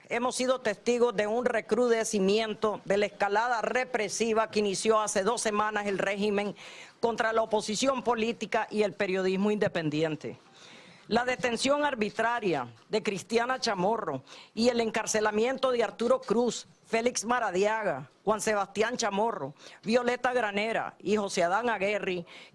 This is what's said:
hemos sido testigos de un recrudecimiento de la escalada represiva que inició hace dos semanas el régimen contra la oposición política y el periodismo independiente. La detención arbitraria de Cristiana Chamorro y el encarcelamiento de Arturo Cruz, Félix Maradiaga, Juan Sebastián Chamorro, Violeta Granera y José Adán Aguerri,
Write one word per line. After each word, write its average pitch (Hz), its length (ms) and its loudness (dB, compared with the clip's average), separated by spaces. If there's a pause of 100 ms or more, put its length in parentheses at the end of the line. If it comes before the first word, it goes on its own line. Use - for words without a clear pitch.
hemos 240 260 -2
sido 254 260 0
testigos 233 540 2
de 208 120 2
un 233 180 0
recrudecimiento 220 1400 2
de 196 140 2
la 208 80 4
escalada 214 560 0
represiva 220 880 0
que - 80 -6
inició 214 420 2
hace 208 220 0
dos 220 180 2
semanas 208 460 0
el 196 140 -2
régimen 202 560 0 (440)
contra 226 320 0
la 226 120 2
oposición 220 580 0
política 226 720 -2
y 214 100 0
el 202 120 0
periodismo 190 580 0
independiente. 156 880 -2 (680)
La 233 180 0
detención 254 580 0
arbitraria 220 840 -2 (220)
de 214 140 -2
Cristiana 226 560 -2
Chamorro 214 640 -2 (320)
y 233 140 2
el 240 100 2
encarcelamiento 220 920 0
de 233 120 2
Arturo 233 380 -2
Cruz, 233 460 -2 (180)
Félix 233 400 -2
Maradiaga, 208 840 -2 (140)
Juan 208 160 0
Sebastián 214 580 -2
Chamorro, 202 560 -2 (300)
Violeta 240 480 2
Granera 208 680 -2
y 208 180 0
José 196 260 0
Adán 208 260 2
Aguerri, 190 560 -2 (300)